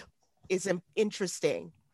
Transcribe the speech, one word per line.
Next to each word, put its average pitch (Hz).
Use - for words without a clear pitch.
is 185
im-, 180
interesting 175